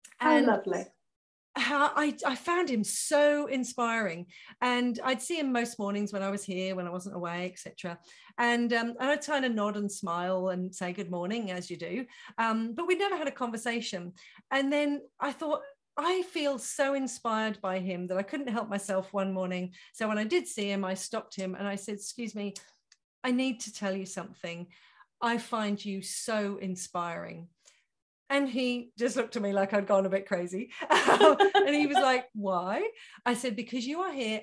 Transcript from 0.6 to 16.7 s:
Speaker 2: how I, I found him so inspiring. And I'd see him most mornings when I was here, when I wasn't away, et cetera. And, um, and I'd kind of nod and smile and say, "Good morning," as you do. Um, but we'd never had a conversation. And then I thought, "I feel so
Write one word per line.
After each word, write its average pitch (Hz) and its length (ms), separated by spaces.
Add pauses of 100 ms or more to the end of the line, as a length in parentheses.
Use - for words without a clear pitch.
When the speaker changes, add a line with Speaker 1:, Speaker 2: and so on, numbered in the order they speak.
Speaker 2:
how 277 400
I, 302 280
I 262 120
found 339 340
him 220 140
so 294 640
inspiring. 226 800 (340)
And 247 420
I'd 262 180
see 339 200
him 269 100
most 240 260
mornings 202 360
when 196 100
I 196 80
was 196 140
here, 190 320
when 180 100
I 175 40
wasn't 180 260
away, 175 360
et 180 60
cetera. - 400 (380)
And, 240 360
um, 233 280
and 262 100
I'd 294 160
kind 285 180
of 247 80
nod 208 240
and 208 140
smile 180 600
and 180 220
say, 180 200
"Good 180 180
morning," 190 400
as 180 180
you 175 80
do. 175 300 (300)
Um, 226 380
but 339 120
we'd 359 140
never 403 160
had 302 100
a 277 60
conversation. 226 800 (400)
And 269 200
then 294 300 (160)
I 277 140
thought, 311 300 (340)
"I 349 260
feel 285 380
so 277 340